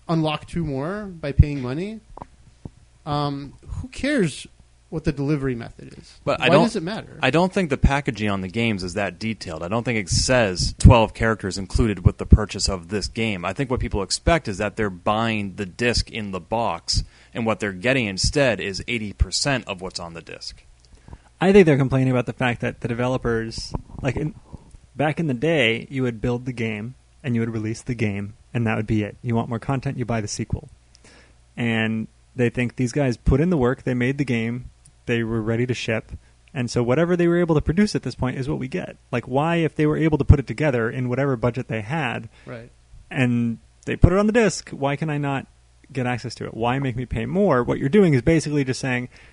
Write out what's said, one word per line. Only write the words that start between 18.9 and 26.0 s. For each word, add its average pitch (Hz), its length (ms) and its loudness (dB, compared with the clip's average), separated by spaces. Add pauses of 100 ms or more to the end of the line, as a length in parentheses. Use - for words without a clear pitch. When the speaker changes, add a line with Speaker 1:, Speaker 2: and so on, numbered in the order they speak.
Speaker 2:
percent 120 560 -2
of 95 120 -8
what's 92 200 -10
on 85 140 -12
the 82 80 -12
disc. - 420 -16 (760)
Speaker 3:
I 180 120 6
think 196 140 10
they're 147 100 6
complaining 131 360 2
about 123 140 2
the 120 60 -6
fact 120 300 -2
that 113 180 -6
the - 80 -4
developers, 120 840 -4 (260)
like, - 160 -2
in, - 180 -4 (600)
back 143 240 0
in 165 60 -2
the 139 80 0
day, 123 560 0
you 131 140 -2